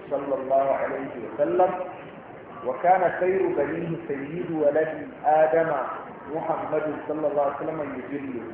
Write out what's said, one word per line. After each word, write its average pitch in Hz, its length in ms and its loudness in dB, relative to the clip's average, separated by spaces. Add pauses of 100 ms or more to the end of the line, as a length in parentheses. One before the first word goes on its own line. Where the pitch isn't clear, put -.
صلى 143 320 -2
الله 135 320 2
عليه 135 480 0
وسلم. 339 560 2 (840)
وكان 170 540 4
خير 185 340 2
بنيه 160 460 0 (100)
سيد 143 480 -6
ولد 156 420 4 (280)
آدم 156 500 6 (560)
محمد 156 600 -2 (160)
صلى 151 260 -4
الله 143 160 2
عليه 139 120 0
وسلم 160 240 -4 (160)
يجله. 131 580 -8